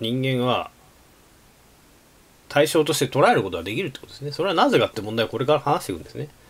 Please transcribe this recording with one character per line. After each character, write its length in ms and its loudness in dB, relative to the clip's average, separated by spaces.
人 200 -2
間 240 0
は 260 0
対 180 4
象 180 2
と 80 0
し 60 -2
て 80 2
捉 240 4
え 40 4
る 80 4
こ 80 -4
と 80 -4
が 40 -6
で 120 -6
き 80 -4
る 60 -4
っ 20 -6
て 80 -16
こ 80 -20
と 60 -20
で 60 -20
す 40 -14
ね。 100 -8
そ 100 -6
れ 60 0
は 60 -2
な 160 4
ぜ 80 4
か 80 4
っ 60 -12
て 80 -8
問 160 -6
題 100 0
を 20 -12
こ 100 -6
れ 80 -2
か 80 4
ら 60 0
話 240 -2
し 20 -10
て 60 -6
い 40 -6
く 40 -12
ん 40 -16
で 60 -18
す 40 -20
ね。 140 -10